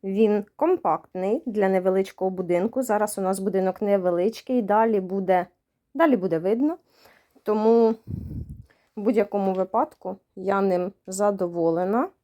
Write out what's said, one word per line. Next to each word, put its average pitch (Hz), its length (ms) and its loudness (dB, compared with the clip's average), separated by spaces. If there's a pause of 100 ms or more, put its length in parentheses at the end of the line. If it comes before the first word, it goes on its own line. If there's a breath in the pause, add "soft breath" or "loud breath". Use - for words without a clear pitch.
він 202 420 2 (100)
компактний 202 880 0
для 202 240 0
невеличкого 190 600 0
будинку. 185 520 -2
Зараз 208 340 -2
у 202 40 -4
нас 190 180 -2
будинок 190 420 -2
невеличкий, 202 800 0
далі 214 380 2
буде, 185 460 0 (480)
далі 277 240 2
буде 175 220 -2
видно. 233 380 0 (640 soft breath)
Тому 226 520 4 (1000 loud breath)
в 214 60 -12
будь-якому 202 520 0
випадку 190 640 -4 (180)
я 196 260 -2
ним 185 320 0 (140)
задоволена. 185 1040 0 (140)